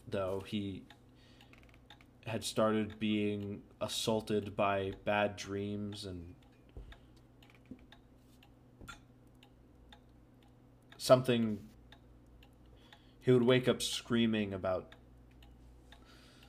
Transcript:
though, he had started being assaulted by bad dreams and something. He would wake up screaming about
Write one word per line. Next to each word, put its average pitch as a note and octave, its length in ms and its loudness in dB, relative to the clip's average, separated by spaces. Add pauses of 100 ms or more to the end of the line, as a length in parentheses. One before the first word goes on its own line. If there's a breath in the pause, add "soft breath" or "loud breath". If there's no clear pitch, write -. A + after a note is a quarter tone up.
though, F#2+ 380 -4
he G2+ 380 -6 (1400 loud breath)
had A2+ 160 -6
started A2 560 0
being G#2 600 -2 (180)
assaulted G#2 760 -2
by G2 380 0 (120)
bad G#2 300 2
dreams G#2 680 -8
and F2 300 -12 (4000)
something. A#2 640 4 (1600 loud breath)
He B2+ 100 4
would B2 120 8
wake B2+ 240 4
up A2+ 140 2
screaming A2 720 0
about F#2 400 -4 (1600 loud breath)